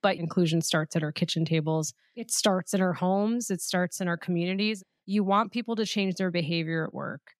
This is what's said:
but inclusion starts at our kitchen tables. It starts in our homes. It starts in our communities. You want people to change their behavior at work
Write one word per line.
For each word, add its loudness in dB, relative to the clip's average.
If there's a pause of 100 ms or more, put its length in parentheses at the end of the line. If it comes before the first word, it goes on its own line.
but 4
inclusion 2
starts 0
at 2
our -4
kitchen 0
tables. 0 (240)
It -8
starts 0
in 2
our 2
homes. 0
It -2
starts -2
in 0
our 0
communities. -2 (220)
You 0
want 2
people -4
to 0
change 0
their 0
behavior -2
at -10
work -8 (180)